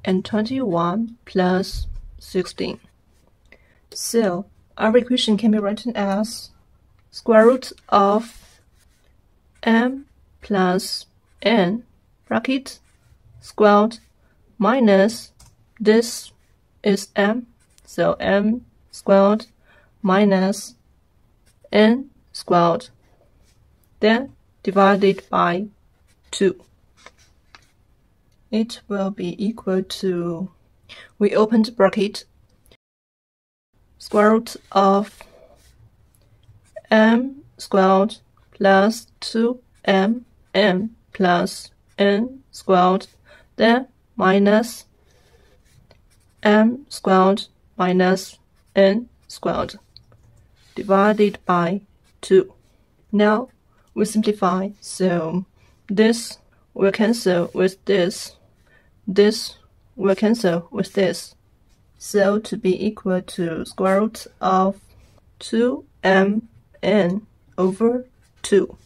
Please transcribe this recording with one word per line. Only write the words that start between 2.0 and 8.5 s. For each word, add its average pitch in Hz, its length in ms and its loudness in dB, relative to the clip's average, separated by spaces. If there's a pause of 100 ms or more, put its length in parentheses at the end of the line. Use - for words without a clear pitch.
sixteen. - 600 -8 (1120)
So 202 500 -4 (320)
our 220 180 0
equation 240 440 0
can 220 140 2
be 214 60 0
written 214 380 -6
as 202 540 -4 (600)
square 220 360 4
root 262 260 2 (160)
of 202 720 -2 (1000)